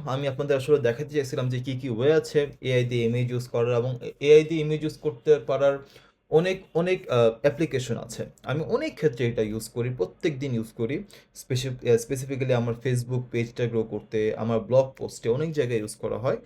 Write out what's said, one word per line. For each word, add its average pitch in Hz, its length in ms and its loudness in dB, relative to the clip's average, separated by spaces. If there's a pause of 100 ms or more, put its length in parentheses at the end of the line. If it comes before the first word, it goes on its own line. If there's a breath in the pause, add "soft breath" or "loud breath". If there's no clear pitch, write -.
আমি 135 220 -2
আপনাদের 143 300 0
আসলে 143 220 4
দেখাতে 123 300 0
চাইছিলাম 135 400 -2
যে 123 100 -2
কী 127 200 -6
কী 135 100 -6
ওয়ে 123 240 4
আছে 151 340 2 (140)
এআই 123 240 2
দিয়ে 120 200 0
ইমেজ 123 260 0
ইউজ 123 160 -4
করার 120 280 0
এবং 123 240 -2 (200)
এআই 151 240 10
দিয়ে 156 180 -2
ইমেজ 151 220 -2
ইউজ 151 140 -6
করতে 147 420 2
পারার 139 400 0 (500 loud breath)
অনেক, 180 340 2 (100)
অনেক, 180 360 0
আহ, 117 220 4 (100)
অ্যাপ্লিকেশন 131 560 -2
আছে। 107 280 -10 (180)
আমি 147 200 -4
অনেক 302 320 -2
ক্ষেত্রে 131 320 0
এটা 117 140 0
ইউজ 110 280 -4
করি, 120 280 -4
প্রত্যেক 170 420 -4
দিন 135 140 -4
ইউজ 113 220 -4
করি। 135 280 -4 (320 loud breath)
স্পেসি-, 127 540 -4
আহ, 113 80 8
স্পেসিফিক্যালি 131 560 -4
আমার 120 300 0
Facebook 127 380 0 (100)
পেজটা 117 360 -2
গ্রো 113 160 0
করতে, 107 520 -2
আমার 113 240 0
ব্লগ 131 380 2
পোস্টে, 113 320 -6
অনেক 151 220 0
জায়গায় 123 280 0
ইউজ 107 160 -8
করা 107 220 -6
হয়। 139 280 -2